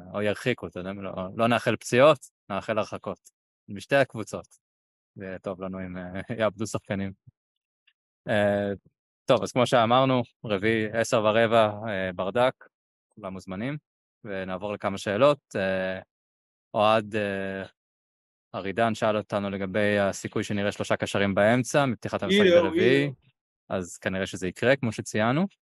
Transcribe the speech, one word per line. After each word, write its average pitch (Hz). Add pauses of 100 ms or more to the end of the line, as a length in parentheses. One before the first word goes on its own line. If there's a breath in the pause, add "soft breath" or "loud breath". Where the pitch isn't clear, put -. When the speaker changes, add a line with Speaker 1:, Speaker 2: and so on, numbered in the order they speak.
(140)
Speaker 1:
או 104
ירחיקו, 104
אתה 87
יודע, 92
לא, 98 (240)
לא 113
נאחל 117
פציעות, 135 (300)
נאחל 104
הרחקות. 98 (500)
משתי 101
הקבוצות. 107 (680)
זה 104
יהיה 92
טוב 95
לנו 95
אם, 90
אה, 90
<laughs> 117
יאבדו 104
שחקנים. 98 (1160)
אה, 101 (540)
טוב, 117
אז 95
כמו 123
שאמרנו, 127 (220)
רביעי, 107
עשר 113
ורבע, 107 (100)
אה, 95
ברדק, 98 (600)
כולם 98
מוזמנים, 95 (480)
ונעבור 95
לכמה 98
שאלות. 107 (180)
אה, 95 (720)
אוהד, 107
אה, 98 (880)
ארידן 107
שאל 107
אותנו 101
לגבי 101
הסיכוי 101
שנראה 101
שלושה 107
קשרים 98
באמצע, 120
מפתיחת 107
המשחק 196
Speaker 2:
יואו, 175
Speaker 1:
ברביעי, 139
Speaker 2:
יואו. 143 (540)
Speaker 1:
אז 95
כנראה 95
שזה 92
יקרה, 120
כמו 113
שציינו. 117 (220)